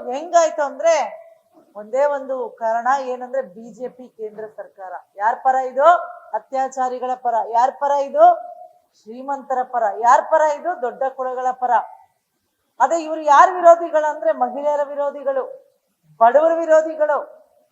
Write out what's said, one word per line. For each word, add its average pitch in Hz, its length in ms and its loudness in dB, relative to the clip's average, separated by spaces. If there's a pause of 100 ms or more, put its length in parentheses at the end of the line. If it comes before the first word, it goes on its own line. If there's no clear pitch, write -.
(120)
ಹೆಂಗಾಯ್ತು 320 500 0
ಅಂದ್ರೆ, 269 640 -2 (480)
ಒಂದೇ 220 280 -2
ಒಂದು 262 440 -4
ಕಾರಣ 226 400 -4 (120)
ಏನಂದ್ರೆ, 254 420 -6
ಬಿ 226 300 -18
ಜೆ 240 160 -12
ಪಿ 247 200 -20
ಕೇಂದ್ರ 214 360 -14 (120)
ಸರ್ಕಾರ. 185 360 -18 (240)
ಯಾರ್ 233 280 -2
ಪರ 262 100 4
ಇದು? 262 300 0 (500)
ಅತ್ಯಾಚಾರಿಗಳ 254 800 -6
ಪರ. 240 200 -4 (160)
ಯಾರ್ 247 300 0
ಪರ 285 100 0
ಇದು? 285 440 4 (680)
ಶ್ರೀಮಂತರ 254 600 -8
ಪರ. 247 200 -6 (180)
ಯಾರ್ 254 300 4
ಪರ 302 300 2
ಇದು? 339 220 -8
ದೊಡ್ಡ 226 260 -6
ಕುಳಗಳ 254 420 -8
ಪರ. 254 200 -4 (1080)
ಅದೇ 311 240 0
ಇವ್ರು 311 160 -8
ಯಾರ್ 311 340 6
ವಿರೋಧಿಗಳಂದ್ರೆ, 320 800 2
ಮಹಿಳೆಯರ 285 520 -2
ವಿರೋಧಿಗಳು, 277 880 -6 (460)
ಬಡವರ 277 340 6
ವಿರೋಧಿಗಳು, 311 960 0 (240)